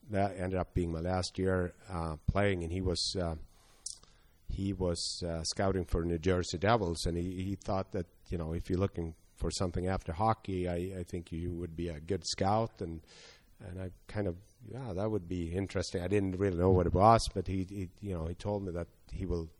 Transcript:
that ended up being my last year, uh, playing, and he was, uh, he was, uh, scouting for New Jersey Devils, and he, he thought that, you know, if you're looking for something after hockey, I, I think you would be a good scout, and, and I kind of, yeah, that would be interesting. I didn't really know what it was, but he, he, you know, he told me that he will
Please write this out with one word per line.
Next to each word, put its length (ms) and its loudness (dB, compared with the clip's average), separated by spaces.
that 280 0
ended 220 -2
up 140 -4
being 180 0
my 80 -2
last 400 -2
year, 340 2
uh, 280 -4
playing, 360 2
and 100 -4
he 80 -2
was, 400 -2
uh, 140 -2
he 240 -2
was, 520 -2
uh, 180 -2
scouting 420 0
for 180 0
New 140 0
Jersey 400 0
Devils, 480 2
and 120 0
he, 260 -4
he 120 -4
thought 380 -4
that, 140 -4
you 100 -4
know, 140 -4
if 180 -4
you're 100 2
looking 360 -2
for 120 -2
something 380 -2
after 240 -2
hockey, 560 0
I, 320 -4
I 100 -6
think 220 -8
you 220 -4
would 240 -6
be 100 -4
a 140 -6
good 260 -2
scout, 540 0
and, 200 -6
and 140 -10
I 120 -8
kind 200 -2
of, 80 -2
yeah, 240 -8
that 160 0
would 180 -2
be 280 -2
interesting. 480 -2
I 40 -2
didn't 300 2
really 200 2
know 140 8
what 140 8
it 80 2
was, 400 8
but 140 -2
he, 220 -2
he, 200 -6
you 120 -4
know, 120 -2
he 100 -4
told 300 -2
me 80 -4
that 140 -4
he 140 -4
will 240 0